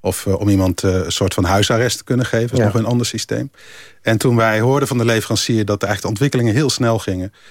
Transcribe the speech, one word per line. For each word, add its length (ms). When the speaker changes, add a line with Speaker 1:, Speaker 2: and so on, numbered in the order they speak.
Speaker 1:
Of, 260
eh, 140
om 80
iemand, 360
eh, 100
een 180
soort 220
van 100
huisarrest 540
te 60
kunnen 220
geven, 260
is 60
Speaker 2:
Ja. 60
Speaker 1:
nog 100
een 120
ander 200
systeem. 440
En 160
toen 180
wij 240
hoorden 280
van 100
de 60
leverancier 600
dat 180
eigenlijk 200
de 60
ontwikkelingen 460
heel 160
snel 280
gingen 340